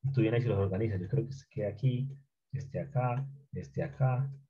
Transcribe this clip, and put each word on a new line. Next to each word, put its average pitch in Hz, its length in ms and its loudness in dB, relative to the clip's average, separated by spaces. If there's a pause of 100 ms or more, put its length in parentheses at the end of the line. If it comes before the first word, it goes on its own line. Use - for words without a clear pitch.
Y - 100 2
tú 117 100 4
vienes 113 240 4
y - 20 2
los 104 80 4
organizas. 98 420 2
Yo 87 100 -4
creo 135 180 2
que - 80 -8
se - 160 -16
queda 104 180 -2
aquí, 127 420 0 (440)
este - 260 -4
acá, 123 480 -2 (240)
este - 300 -6
acá 131 500 0 (180)